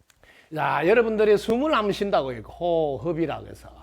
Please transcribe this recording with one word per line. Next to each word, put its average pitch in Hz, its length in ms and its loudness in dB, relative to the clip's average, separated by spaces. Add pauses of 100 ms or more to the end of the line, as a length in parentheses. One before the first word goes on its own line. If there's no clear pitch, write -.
(540)
자, 143 340 0
여러분들이 220 480 4
숨을 240 380 0
한번 214 180 0
쉰다고 180 400 -2
이거 113 200 -12
호흡이라고 156 960 -2
해서. 98 200 -18 (160)